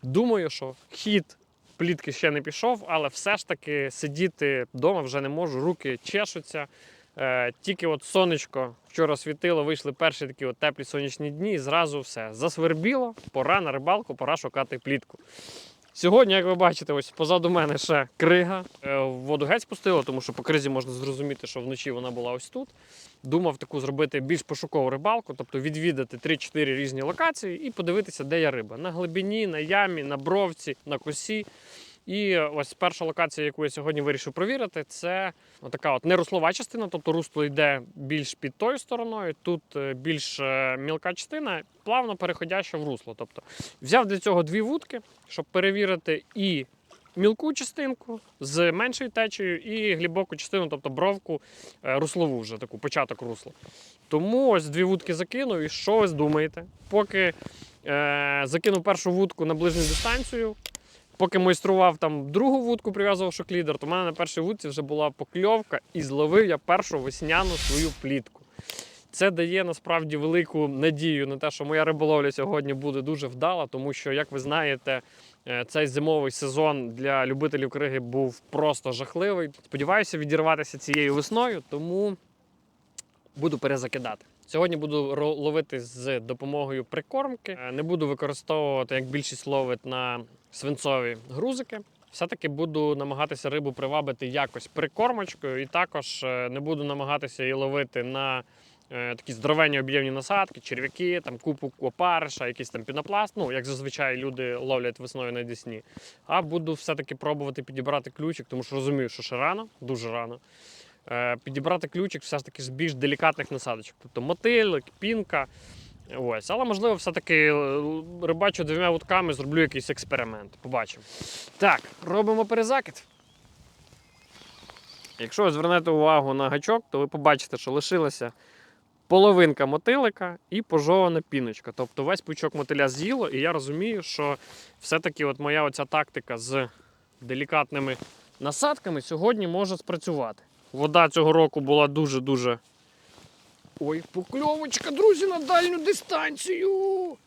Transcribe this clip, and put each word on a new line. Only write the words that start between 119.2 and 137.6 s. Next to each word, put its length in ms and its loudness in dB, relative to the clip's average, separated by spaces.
зроблю 280 0
якийсь 280 0
експеримент. 640 -4
Побачимо. 420 -4
Так, 240 6
робимо 400 2
перезакид. 580 0
Якщо 240 -2
ви 80 6
звернете 400 2
увагу 420 6
на 160 0
гачок, 420 0
то 80 0
ви 80 2
побачите, 500 0
що 140 -6
лишилася 600 -2
половинка 580 8
мотилика 720 0
і 120 -2
пожована 600 4
піночка. 540 -4
Тобто 280 -6
весь 180 0
пучок 340 -6
мотиля 340 2
з'їло, 400 -2
і 100 -2
я 120 2
розумію, 520 -4
що 340 -4
все-таки 440 -2
от 140 -2
моя 240 2
оця 220 -2
тактика 520 -2
з 320 -2
делікатними 760 -2